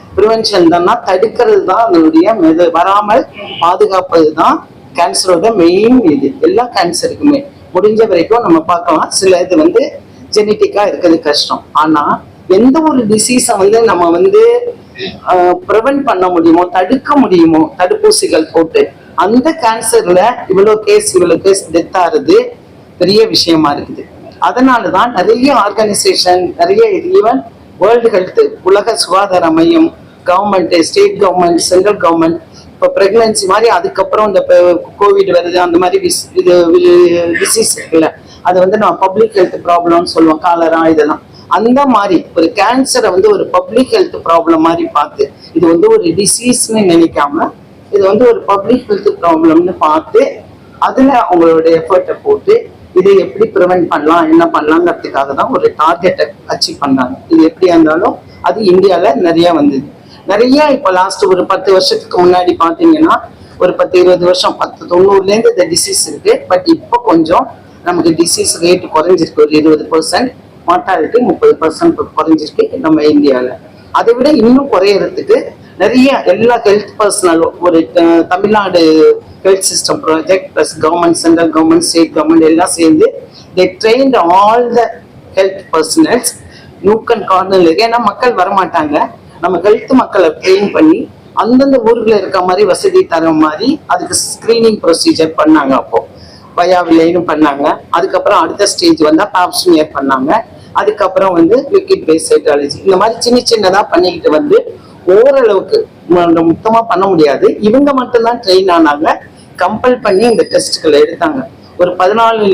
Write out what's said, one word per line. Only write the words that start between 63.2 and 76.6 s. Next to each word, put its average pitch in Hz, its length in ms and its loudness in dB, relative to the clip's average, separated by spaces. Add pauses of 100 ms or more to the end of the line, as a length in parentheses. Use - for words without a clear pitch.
ஒரு 180 160 2
பத்து 180 220 -2
இருபது 180 280 2
வருஷம், 180 320 -2
பத்து - 200 -8 (100)
தொண்ணூறுல 190 420 2
இருந்து 233 200 2
இந்த 180 200 0
டிசீஸ் - 380 -4
இருக்கு. - 220 -2 (160)
But - 120 0 (140)
இப்ப - 240 -4 (100)
கொஞ்சம் 175 360 0 (420)
நமக்கு 170 240 0 (100)
டிசீஸ் - 320 -4 (100)
ரேட் 175 220 0 (100)
குறைஞ்சிருக்கு, 160 500 0
ஒரு 151 140 -2
இருபது 151 340 2
பர்சன்ட், 180 380 -2 (360)
மார்டாலிட்டி - 520 -2 (100)
முப்பது - 320 2
பர்சன்ட் 160 400 -2 (160)
குறைஞ்சிருக்கு 156 460 -2 (220)
நம்ம 156 160 2 (120)
இந்தியால. 131 360 0 (500)
அதை 220 180 2
விட 254 120 0 (120)
இன்னும் 262 320 2
குறையறதுக்கு 196 640 0 (440)
நிறைய 254 280 2 (220)
எல்லா 226 240 2 (100)